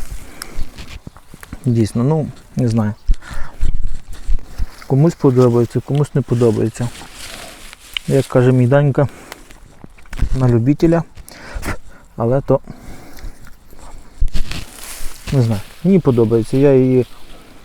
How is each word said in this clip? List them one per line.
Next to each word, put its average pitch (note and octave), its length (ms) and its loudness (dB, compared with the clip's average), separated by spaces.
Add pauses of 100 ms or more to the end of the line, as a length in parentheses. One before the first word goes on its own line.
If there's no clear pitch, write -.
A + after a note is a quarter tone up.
(1600)
Дійсно, A#2 400 0
ну, D3+ 240 -2 (280)
не B2+ 120 0
знаю. G#2+ 260 -2 (1900)
Комусь C#3+ 280 2
подобається, B2 680 2
комусь C#3 340 -2
не C#3+ 60 0
подобається. A#2 680 0 (1200)
Як C#3 180 2
каже B2+ 260 2
мій B2+ 140 4
Данька, C#3+ 420 2 (1300)
на B2+ 120 2
любителя, D3 540 2 (1120)
але A#2+ 240 0
то, C3+ 200 0 (2750)
не C3+ 100 4
знаю, A2+ 180 0 (240)
мені F#3+ 140 4
подобається, A#2 580 2
я C#3 180 4
її B2+ 320 2 (580)